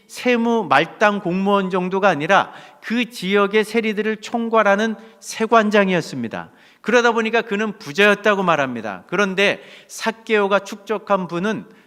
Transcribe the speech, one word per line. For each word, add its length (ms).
세무 640
말단 520
공무원 500
정도가 380
아니라 440
그 260
지역의 540
세리들을 540
총괄하는 800
세관장이었습니다. 1300
그러다 320
보니까 280
그는 380
부자였다고 640
말합니다. 640
그런데 560
삭개오가 720
축적한 680
분은 380